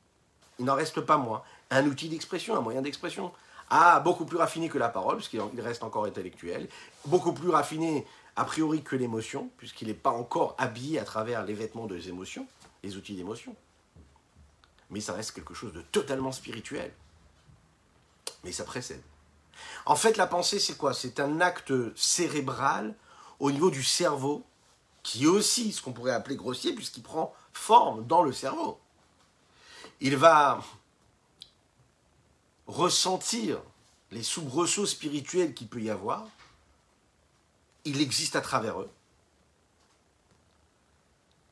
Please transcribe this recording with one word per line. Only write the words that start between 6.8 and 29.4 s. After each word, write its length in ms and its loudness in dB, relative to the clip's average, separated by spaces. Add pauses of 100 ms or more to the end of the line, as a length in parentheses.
beaucoup 280 2
plus 160 -2
raffiné, 580 2 (280)
a 100 2
priori, 360 0
que 140 -4
l'émotion, 640 -4
puisqu'il 320 -10
n'est 40 -4
pas 180 0
encore 460 -2
habillé 400 -2
à 60 -2
travers 400 -4
les 100 -4
vêtements 320 -8
des 220 -8
émotions, 400 -10 (340)
les 140 -12
outils 200 -12
d'émotion. 400 -10 (1300)
Mais 120 -8
ça 120 -8
reste 200 -8
quelque 200 -16
chose 200 -12
de 80 -14
totalement 500 -2
spirituel. 640 -10 (1500)
Mais 100 -10
ça 100 -8
précède. 380 -10 (840)
En 120 4
fait, 180 4
la 100 4
pensée, 340 0
c'est 180 -2
quoi ? 160 0
C'est 260 -6
un 220 0
acte 320 2 (240)
cérébral 1000 0 (440)
au 120 4
niveau 180 4
du 140 -2
cerveau, 640 0 (580)
qui 220 -2
est 20 10
aussi 460 4
ce 80 -8
qu'on 120 -8
pourrait 200 -2
appeler 240 -2
grossier, 360 -4
puisqu'il 300 -10
prend 320 -6 (160)
forme 560 6
dans 160 6
le 80 2
cerveau. 480 -6 (1200)